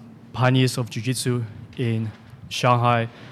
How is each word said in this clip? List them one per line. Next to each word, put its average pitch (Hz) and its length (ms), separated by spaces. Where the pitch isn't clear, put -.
pioneers 127 440
of 120 140
jiu-jitsu 123 540
in 113 320
Shanghai. 120 600